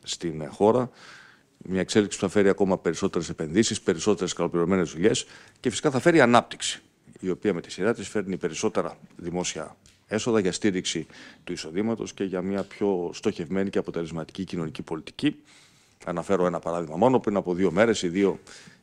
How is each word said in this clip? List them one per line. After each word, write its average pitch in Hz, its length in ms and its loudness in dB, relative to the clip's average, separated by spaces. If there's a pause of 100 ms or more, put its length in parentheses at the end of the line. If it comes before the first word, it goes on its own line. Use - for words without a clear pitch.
στην 78 460 -6
χώρα. 123 400 4 (680)
Μια 92 240 -2
εξέλιξη 101 380 2
που - 40 -6
θα 95 80 2
φέρει 101 180 6
ακόμα 95 280 4
περισσότερες 87 520 -2
επενδύσεις, 87 520 0
περισσότερες 92 520 0
καλοπληρωμένες 85 580 0
δουλειές 92 340 0 (340)
και 127 100 -2
φυσικά - 220 -2
θα 131 80 0
φέρει 165 220 6
ανάπτυξη, - 600 4 (380)
η 95 100 -6
οποία 92 240 0
με 85 80 -6
τη - 100 -14
σειρά 104 220 0
της 101 140 -10
φέρνει 95 300 -4
περισσότερα 82 600 -4 (180)
δημόσια 85 600 -6 (320)
έσοδα 110 320 0
για 92 120 2
στήριξη 87 560 -2 (360)
του - 80 -10
εισοδήματος 98 640 -4
και - 100 -6
για 92 180 -4
μια 95 220 -2
πιο 92 500 -2
στοχευμένη 95 560 -4
και 101 80 -2
αποτελεσματική 85 680 -6
κοινωνική 82 380 -6
πολιτική. 107 540 -4 (680)
Αναφέρω 87 400 0
ένα 85 140 0
παράδειγμα 82 380 -4
μόνο. 120 220 4
Πριν 104 160 0
από 90 180 0
δύο 87 180 2
μέρες, 107 300 4
οι 92 60 0
δύο 92 320 2 (440)